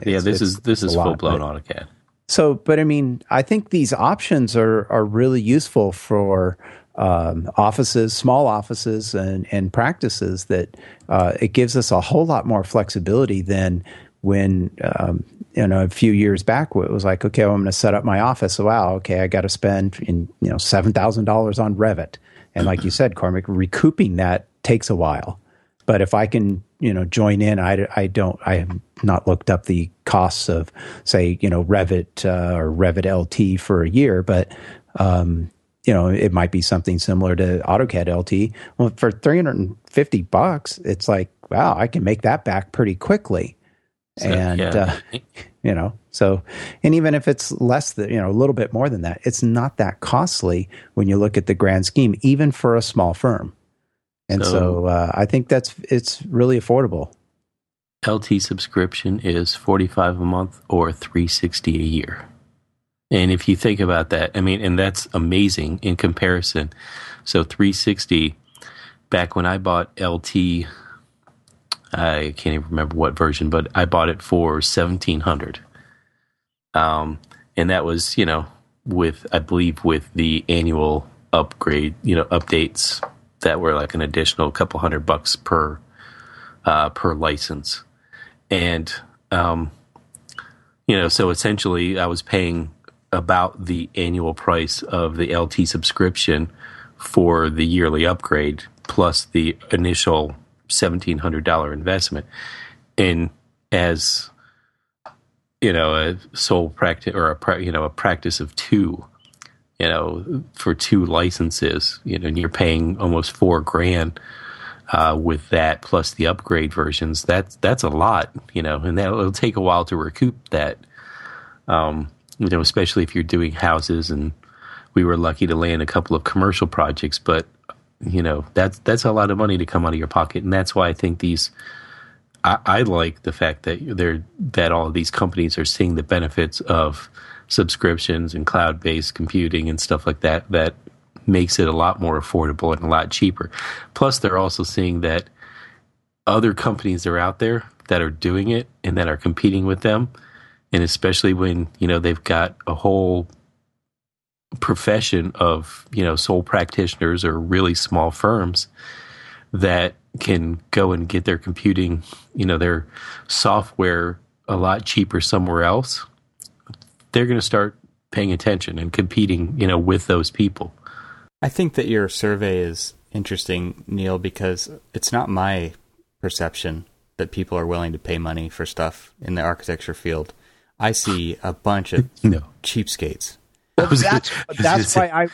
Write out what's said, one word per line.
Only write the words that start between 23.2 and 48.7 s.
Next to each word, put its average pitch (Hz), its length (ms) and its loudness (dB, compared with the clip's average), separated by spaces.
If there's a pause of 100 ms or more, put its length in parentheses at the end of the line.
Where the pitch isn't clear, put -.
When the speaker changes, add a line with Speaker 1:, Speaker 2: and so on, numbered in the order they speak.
Speaker 2:
recouping 95 720 2
that 92 300 0 (180)
takes 113 260 2
a 101 60 2
while. 82 420 -2 (480)
But 107 140 4
if 95 140 2
I 107 120 2
can, 101 360 0 (180)
you 120 120 0
know, 90 120 0
join 104 360 2
in, 104 200 2
I, 98 340 2
I 98 140 0
don't, 95 360 0
I 92 120 2
have 90 240 -4 (220)
not 95 260 2
looked 90 220 2
up 92 160 2
the 87 240 0 (140)
costs - 440 2
of, 82 240 -2 (320)
say, 87 360 2
you 101 80 2
know, 87 160 2
Revit, 90 600 0
uh, 90 320 0
or 80 160 0
Revit 87 340 2
L 92 180 2
T 95 320 2
for 90 260 0
a 80 80 0
year, 104 320 4
but, 92 300 2 (460)
um, 85 520 2 (340)
you 113 100 4
know, 90 140 4
it 95 240 2
might 87 180 2
be 90 120 0
something 90 360 0
similar 92 380 2
to 90 240 2
AutoCAD 95 480 0
L 87 160 0
T. 104 280 0 (240)
Well, 117 200 2
for 113 160 2
three 147 260 2
hundred 160 180 0
and 95 200 -4 (120)
fifty 131 340 2
bucks, 143 560 0
it's - 300 -4
like, 95 220 0 (200)
wow, 123 260 2
I 120 100 0
can 135 180 -2
make 110 180 0
that 117 220 0
back 104 280 -4
pretty 104 240 0
quickly. - 600 -2 (640)
Speaker 1:
So, 95 100 -4
Speaker 2:
And, 90 300 0
Speaker 1:
yeah. 92 400 0 (160)
Speaker 2:
uh, 117 40 -8 (440)
you 104 100 2
know, 87 200 -2 (180)
so, 98 320 2 (400)
and 156 100 6
even 156 220 4
if 143 140 0
it's - 240 -2
less 127 400 0
than, 104 180 -4
you 113 100 0
know, 92 80 0
a 98 40 0
little 131 200 4
bit 113 200 -2